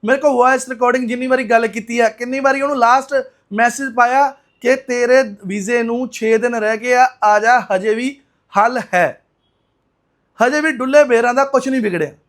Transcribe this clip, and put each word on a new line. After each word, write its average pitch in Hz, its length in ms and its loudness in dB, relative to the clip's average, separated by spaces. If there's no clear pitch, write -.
ਮੇਰੇ 262 160 0
ਕੋਲ 294 100 2
ਵੌਇਸ 254 380 2
ਰਿਕਾਰਡਿੰਗ, 247 400 -2
ਜਿੰਨੀ 247 180 -6
ਵਾਰੀ 262 180 0
ਗੱਲ 226 220 2
ਕੀਤੀ 233 340 -6
ਆ, 226 80 2
ਕਿੰਨੀ 247 320 -6
ਵਾਰੀ 269 220 0
ਉਹਨੂੰ 285 160 -2
ਲਾਸਟ 254 360 2
ਮੈਸੇਜ 233 420 -2
ਪਾਇਆ 262 420 2
ਕਿ 269 160 2
"ਤੇਰੇ 247 600 0
ਵੀਜ਼ੇ 208 360 -2
ਨੂੰ 233 260 -4
ਛੇ 226 300 -2
ਦਿਨ 240 160 -2
ਰਹਿ 220 220 -2
ਗਏ 247 180 -2
ਆ, 247 160 4
ਆ 208 140 4
ਜਾ, 226 240 2
ਹਜੇ 208 200 -2
ਵੀ 262 260 -6
ਹੱਲ 240 220 0
ਹੈ।" 170 280 0
ਹਜੇ 294 140 0
ਵੀ 311 120 -2
ਡੁੱਲੇ 262 320 2
ਬੇਰਾਂ 240 300 2
ਦਾ 277 100 2
ਕੁਛ 269 240 -2
ਨਹੀਂ 262 120 -2
ਵਿਗੜਿਆ 175 300 -4